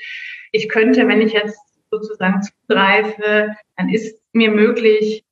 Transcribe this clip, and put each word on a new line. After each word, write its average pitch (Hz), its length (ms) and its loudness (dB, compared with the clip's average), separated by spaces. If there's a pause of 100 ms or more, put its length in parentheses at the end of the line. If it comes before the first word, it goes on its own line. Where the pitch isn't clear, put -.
(520)
ich 214 160 -2
könnte, 226 400 2
wenn 214 140 2
ich 220 120 0
jetzt 214 260 -4 (320)
sozusagen 208 500 -4
zugreife, 208 1120 0 (220)
dann 185 120 -4
ist 220 300 -4 (140)
mir 226 160 4
möglich 214 840 2